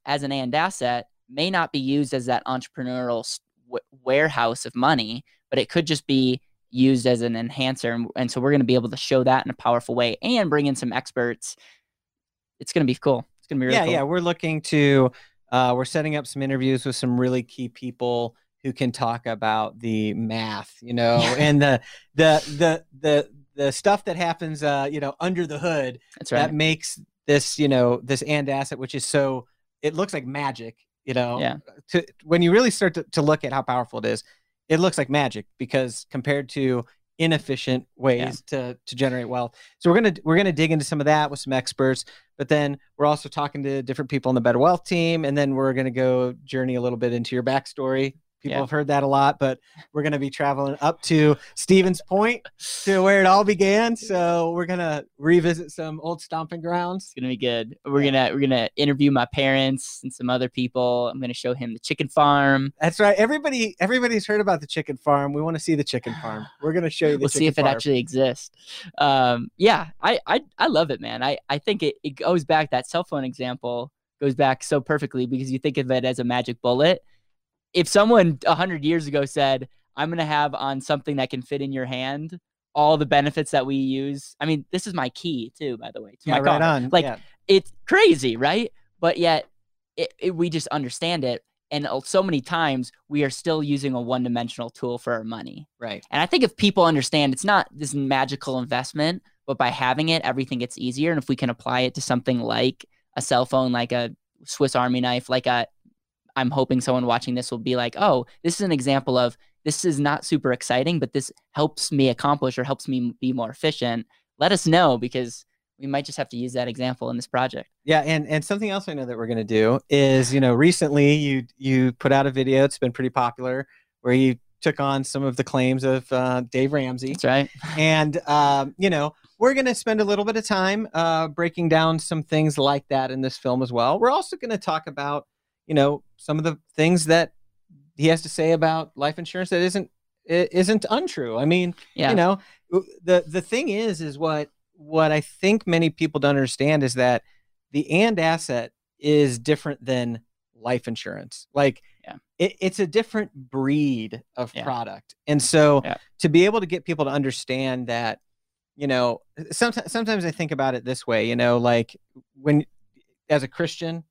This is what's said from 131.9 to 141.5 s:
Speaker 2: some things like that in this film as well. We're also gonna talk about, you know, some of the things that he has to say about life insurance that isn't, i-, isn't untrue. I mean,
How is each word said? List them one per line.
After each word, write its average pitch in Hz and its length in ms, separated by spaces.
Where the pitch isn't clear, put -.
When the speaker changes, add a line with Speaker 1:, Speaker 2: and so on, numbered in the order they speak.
Speaker 2:
some 156 240
things 156 340
like 139 300
that 131 240
in 131 100
this 131 160
film 127 240
as 123 100
well. 123 280
We're 240 100
also 349 260
gonna 226 220
talk 156 300
about, 143 400
you 156 80
know, 143 260
some 151 240
of 156 40
the 160 140
things 160 300
that 165 280
he 147 100
has 160 160
to 160 60
say 160 220
about 160 460
life 151 220
insurance 180 320
that 175 100
isn't, 185 300
i-, 170 240
isn't 185 380
untrue. 156 480
I 135 80
mean, 175 300